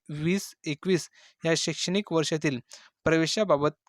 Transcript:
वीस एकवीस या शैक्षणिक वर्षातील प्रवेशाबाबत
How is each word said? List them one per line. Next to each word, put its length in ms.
वीस 460
एकवीस 440
या 120
शैक्षणिक 560
वर्षातील 460
प्रवेशाबाबत 640